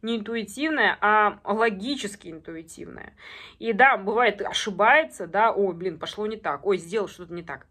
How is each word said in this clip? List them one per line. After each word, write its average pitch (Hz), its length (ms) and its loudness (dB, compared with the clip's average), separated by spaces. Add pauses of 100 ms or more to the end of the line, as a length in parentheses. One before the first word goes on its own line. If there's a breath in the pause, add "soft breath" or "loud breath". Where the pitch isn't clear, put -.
не 226 180 -4
интуитивное, 226 800 -2
а 208 440 4
логически 214 840 -2
интуитивное. 165 880 -16 (440 loud breath)
И 226 140 -2
да, 240 240 6
бывает, 202 460 2
ошибается, 220 840 2
да, 202 260 4
"Ой, 190 220 0
блин, 170 240 -6
пошло 214 300 -6
не 220 80 -8
так, 147 280 -6
ой, 190 140 2
сделал 170 300 -4
что-то 170 260 -16
не 170 80 -10
так". 143 280 -14